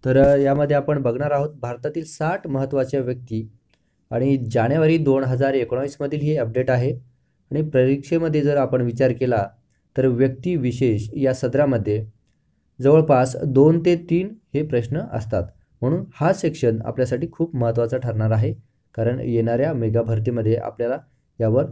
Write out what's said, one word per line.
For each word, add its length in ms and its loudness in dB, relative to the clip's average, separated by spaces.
तर, 120 4
अ, 180 8
यामध्ये 420 2
आपण 240 0
बघणार 300 -2
आहोत 180 0
भारतातील 560 -8
साठ 420 -6
महत्त्वाच्या 520 -2
व्यक्ती 520 -6
आणि 260 2
जानेवारी 460 2
दोन 260 2
हजार 300 0
एकोणावीसमधील 680 -4
ही 160 0
अपडेट 320 -2
आहे. 240 0
आणि 100 -2
परीक्षेमध्ये 800 0
जर 160 2
आपण 240 0
विचार 300 0
केला 380 0
तर 80 2
व्यक्तिविशेष 1120 0
या 160 0
सदरामध्ये 760 0
जवळपास 540 4
दोन 340 6
ते 160 2
तीन 400 -4
हे 100 0
प्रश्न 380 -2
असतात, 320 -4
म्हणून 320 -2
हा 200 0
सेक्शन 520 -2
आपल्यासाठी 460 -4
खूप 240 -6
महत्त्वाचा 420 0
ठरणार 340 -2
आहे, 220 0
कारण 240 -2
येणाऱ्या 540 0
मेगा 280 0
भरतीमध्ये 540 0
आपल्याला 420 -4
यावर 320 2